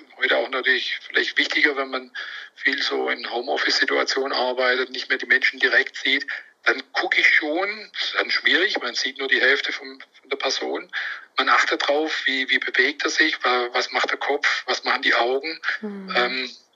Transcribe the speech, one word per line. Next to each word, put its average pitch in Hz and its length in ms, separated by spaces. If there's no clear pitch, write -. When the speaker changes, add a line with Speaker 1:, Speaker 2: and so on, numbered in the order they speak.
Speaker 1:
Heute - 200
auch - 120
natürlich - 480
vielleicht - 300
wichtiger, 147 400
wenn 135 140
man 127 200
viel - 260
so 131 280
in 127 220
Homeoffice-Situationen 135 1000
arbeitet, 127 560
nicht 127 200
mehr 131 80
die - 100
Menschen 127 320
direkt 123 380
sieht. 135 280
Dann - 180
gucke 180 300
ich - 140
schon, 196 580
das - 100
ist - 120
dann - 160
schwierig, - 500
man 120 120
sieht 131 240
nur 135 120
die - 100
Hälfte 135 320
vom, 135 300
von - 100
der 139 60
Person. - 560
Man 135 100
achtet - 400
drauf, 151 380
wie, 131 240
wie - 100
bewegt 127 460
er 160 60
sich, - 340
wa-, 120 260
was - 200
macht - 200
der - 60
Kopf, - 480
was - 180
machen - 200
die - 100
Augen, - 440
Speaker 2:
Mhm. 196 380
Speaker 1:
ähm, 127 320